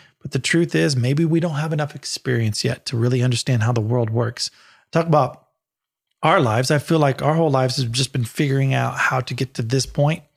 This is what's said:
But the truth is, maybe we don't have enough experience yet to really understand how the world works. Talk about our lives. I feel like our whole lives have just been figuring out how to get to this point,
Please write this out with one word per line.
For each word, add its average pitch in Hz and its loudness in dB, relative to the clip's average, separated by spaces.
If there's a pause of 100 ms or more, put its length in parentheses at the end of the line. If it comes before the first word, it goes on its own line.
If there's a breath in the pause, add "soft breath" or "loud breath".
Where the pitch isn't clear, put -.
(220 loud breath)
But 139 -14
the 139 -2
truth 170 0
is, 160 2
maybe 135 2
we 165 2
don't 165 -2
have 156 -4
enough 151 -4
experience 117 -4
yet 123 -4
to - -6
really 123 2
understand 123 0
how 110 2
the 113 2
world 113 0
works. 117 -4 (400 soft breath)
Talk 165 0
about 151 2 (760)
our 170 6
lives. 120 2
I 147 2
feel 165 0
like 139 2
our 143 2
whole 160 2
lives 131 2
have 123 -2
just 127 -4
been 123 -2
figuring 135 0
out 127 -2
how - 0
to 123 -8
get 131 -6
to - -6
this 127 -2
point, 147 0 (120)